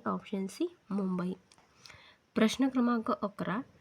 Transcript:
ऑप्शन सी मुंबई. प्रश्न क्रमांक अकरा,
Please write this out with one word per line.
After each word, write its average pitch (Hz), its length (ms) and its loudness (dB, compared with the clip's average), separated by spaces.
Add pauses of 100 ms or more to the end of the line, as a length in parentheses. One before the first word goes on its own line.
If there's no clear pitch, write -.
ऑप्शन 190 400 -4
सी 330 300 -4 (140)
मुंबई. 185 420 -2 (1040)
प्रश्न 226 340 4
क्रमांक 240 420 2
अकरा, 196 480 -2 (220)